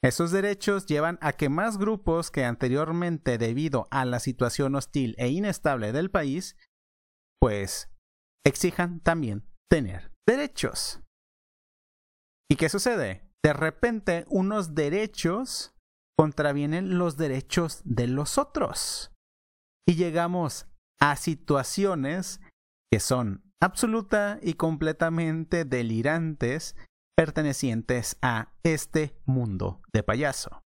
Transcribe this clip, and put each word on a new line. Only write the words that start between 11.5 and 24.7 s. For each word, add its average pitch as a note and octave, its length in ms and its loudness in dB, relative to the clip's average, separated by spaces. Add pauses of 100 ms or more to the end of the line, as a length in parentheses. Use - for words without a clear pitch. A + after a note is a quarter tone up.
¿Y D3 60 8
qué D#3+ 140 2
sucede? F#3+ 580 -2 (160)
De D3+ 100 8
repente, E3+ 760 0
unos F#3+ 460 0
derechos F#3+ 1000 -2 (420)
contravienen D3+ 800 2
los E3+ 200 0
derechos D3+ 680 -2
de A#2+ 220 0
los C3+ 300 0
otros. - 720 -2 (760)
Y F3 80 4
llegamos E3+ 720 -2 (340)
a C#3+ 140 6
situaciones D#3+ 1300 -2 (500)
que A2 80 4
son A2+ 440 -2 (180)
absoluta G#3 800 0
y E3 140 -2
completamente D#3+ 1080 0